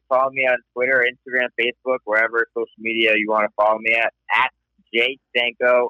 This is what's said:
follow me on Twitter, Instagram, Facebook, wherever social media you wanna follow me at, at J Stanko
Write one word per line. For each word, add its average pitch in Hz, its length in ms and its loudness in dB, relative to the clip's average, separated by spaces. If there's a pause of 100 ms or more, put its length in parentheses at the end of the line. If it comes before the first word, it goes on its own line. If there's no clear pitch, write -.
follow 135 240 2
me 135 160 -2
on 123 100 2 (160)
Twitter, 127 320 0
Instagram, 123 440 -4 (100)
Facebook, 123 460 -2
wherever 113 480 0
social 117 140 -4 (100)
media 113 400 0
you 107 120 -2
wanna 107 280 0
follow 107 220 2
me 113 140 -2
at, 113 200 -2 (200)
at 123 180 0 (420)
J 123 240 -2 (180)
Stanko 123 540 2